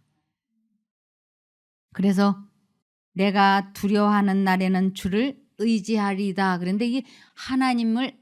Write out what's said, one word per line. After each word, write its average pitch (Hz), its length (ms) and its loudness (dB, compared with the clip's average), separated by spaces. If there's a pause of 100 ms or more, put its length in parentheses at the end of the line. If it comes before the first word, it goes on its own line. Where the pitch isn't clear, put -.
(1900)
그래서 196 540 0 (640)
"내가 196 600 2
두려워하는 202 680 2
날에는 185 500 0
주를 220 480 -4 (160)
의지하리이다." 196 1040 -2
그런데 190 280 -2
이 247 160 -4 (320)
하나님을 254 840 -2